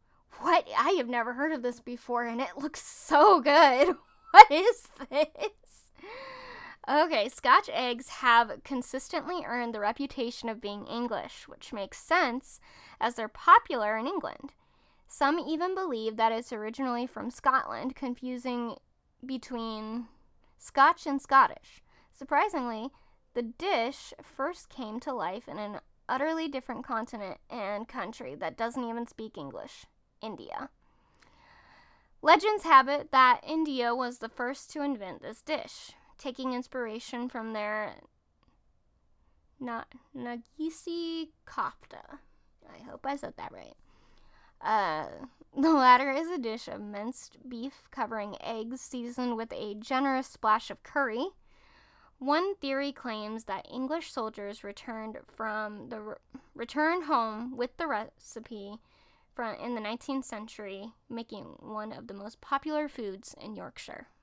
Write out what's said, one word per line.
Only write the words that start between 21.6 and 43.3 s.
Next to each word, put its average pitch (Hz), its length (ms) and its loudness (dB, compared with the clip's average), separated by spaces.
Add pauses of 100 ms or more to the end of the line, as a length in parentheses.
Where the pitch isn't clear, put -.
Surprisingly, 277 760 -2 (440)
the 240 80 -2
dish 254 720 -2 (100)
first - 460 -8
came 226 320 -10
to 285 140 -8
life 190 340 -6
in - 100 -12
an 208 220 -8 (280)
utterly 320 380 -2
different 254 380 -8
continent 220 540 -8 (100)
and 208 400 -8
country 165 460 -10
that 160 220 -8
doesn't 240 280 -4
even 233 220 -6
speak 220 320 -14
English, - 480 -14 (340)
India. - 480 -10 (1500)
Legends 359 420 6
have 269 240 8
it 294 240 -2
that 254 340 8
India 277 480 0
was 247 240 -4
the - 100 -8
first 254 440 -8
to 302 100 -4
invent 208 380 -4
this - 220 -14
dish, - 500 -8 (240)
taking 262 380 -6
inspiration 240 720 -8
from 226 240 -10
their 214 440 -4 (1600)
Na-, 240 240 -8 (320)
Nagisi 320 1120 -8 (180)
kofta. - 720 -10 (480)
I - 220 -20
hope - 180 -12
I 277 100 -4
said - 200 -10